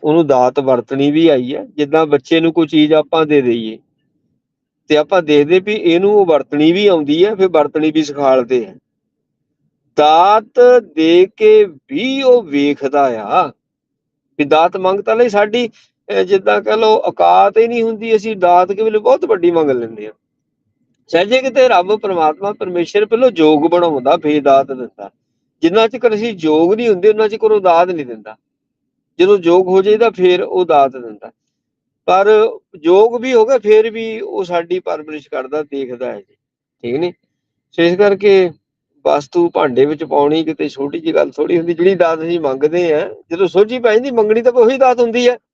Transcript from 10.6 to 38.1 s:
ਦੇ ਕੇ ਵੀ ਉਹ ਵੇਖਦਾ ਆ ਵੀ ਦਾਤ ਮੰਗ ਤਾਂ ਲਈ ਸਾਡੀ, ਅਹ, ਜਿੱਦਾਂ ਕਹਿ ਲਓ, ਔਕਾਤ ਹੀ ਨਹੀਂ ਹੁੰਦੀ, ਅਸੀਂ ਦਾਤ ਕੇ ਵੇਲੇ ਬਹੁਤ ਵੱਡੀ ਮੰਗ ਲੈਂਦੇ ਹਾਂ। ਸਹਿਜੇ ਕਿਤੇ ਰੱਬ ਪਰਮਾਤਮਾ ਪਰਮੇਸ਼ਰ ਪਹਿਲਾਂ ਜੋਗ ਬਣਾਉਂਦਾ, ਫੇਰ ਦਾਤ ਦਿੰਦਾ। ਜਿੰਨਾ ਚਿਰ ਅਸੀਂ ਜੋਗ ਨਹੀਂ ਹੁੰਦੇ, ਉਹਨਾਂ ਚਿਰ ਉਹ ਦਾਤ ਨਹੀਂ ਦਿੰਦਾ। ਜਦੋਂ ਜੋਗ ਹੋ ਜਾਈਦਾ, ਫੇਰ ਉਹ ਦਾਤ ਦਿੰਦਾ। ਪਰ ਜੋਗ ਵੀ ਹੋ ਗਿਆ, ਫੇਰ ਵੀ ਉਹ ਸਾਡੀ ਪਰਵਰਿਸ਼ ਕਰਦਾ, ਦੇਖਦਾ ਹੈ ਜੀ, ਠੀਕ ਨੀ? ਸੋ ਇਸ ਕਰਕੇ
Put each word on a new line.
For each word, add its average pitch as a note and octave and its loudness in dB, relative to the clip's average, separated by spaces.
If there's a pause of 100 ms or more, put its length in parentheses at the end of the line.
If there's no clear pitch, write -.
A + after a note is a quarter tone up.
ਦੇ E3+ 2
ਕੇ G#3+ 4
ਵੀ G3+ -8
ਉਹ B3 4
ਵੇਖਦਾ C#3 -2
ਆ D3 -2 (920)
ਵੀ D3+ 0
ਦਾਤ D#3 0
ਮੰਗ F#3+ -2
ਤਾਂ A3 -2
ਲਈ A#3+ 2
ਸਾਡੀ, G#3 -2
ਅਹ, - -8
ਜਿੱਦਾਂ G3 0
ਕਹਿ G#3+ -2
ਲਓ, G#3+ 2
ਔਕਾਤ F#3 2
ਹੀ A3+ 2
ਨਹੀਂ A#3 -2
ਹੁੰਦੀ, A3+ -4
ਅਸੀਂ G#3+ -4
ਦਾਤ F3+ 2
ਕੇ G3 -4
ਵੇਲੇ G#3+ -2
ਬਹੁਤ B3 0
ਵੱਡੀ F#3 0
ਮੰਗ D#3+ 0
ਲੈਂਦੇ A2+ -6
ਹਾਂ। G#2+ -18 (960)
ਸਹਿਜੇ G#3 0
ਕਿਤੇ B3+ 2
ਰੱਬ G3 0
ਪਰਮਾਤਮਾ F#3+ -4
ਪਰਮੇਸ਼ਰ F#3+ -4
ਪਹਿਲਾਂ A#3+ 2
ਜੋਗ D#3 2
ਬਣਾਉਂਦਾ, E3 0
ਫੇਰ D3+ -2
ਦਾਤ C3+ 2
ਦਿੰਦਾ। A#2+ -14 (520)
ਜਿੰਨਾ G3+ 0
ਚਿਰ A3+ -2
ਅਸੀਂ A3 -6
ਜੋਗ E3 0
ਨਹੀਂ A#3 -4
ਹੁੰਦੇ, F#3+ 0
ਉਹਨਾਂ G#3+ 0
ਚਿਰ G#3+ -2
ਉਹ G#3 2
ਦਾਤ F3+ 2
ਨਹੀਂ D#3+ -6
ਦਿੰਦਾ। A2 -16 (840)
ਜਦੋਂ G3 4
ਜੋਗ F3+ 2
ਹੋ F#3+ 2
ਜਾਈਦਾ, G#3+ 2
ਫੇਰ F3+ 0
ਉਹ F#3 -2
ਦਾਤ C#3 2
ਦਿੰਦਾ। A2+ -18 (760)
ਪਰ F#3+ 2 (520)
ਜੋਗ G#3 2
ਵੀ C4 -4
ਹੋ A3 4
ਗਿਆ, C4 0
ਫੇਰ G#3+ 2
ਵੀ A3 -10
ਉਹ G#3 -8
ਸਾਡੀ F3 -4
ਪਰਵਰਿਸ਼ D3+ -10
ਕਰਦਾ, C#3 -8
ਦੇਖਦਾ B2+ -10
ਹੈ G#2 -14
ਜੀ, - -20 (480)
ਠੀਕ A#2+ -8
ਨੀ? E3+ -6 (580)
ਸੋ - -2
ਇਸ F3 0
ਕਰਕੇ G3 2 (560)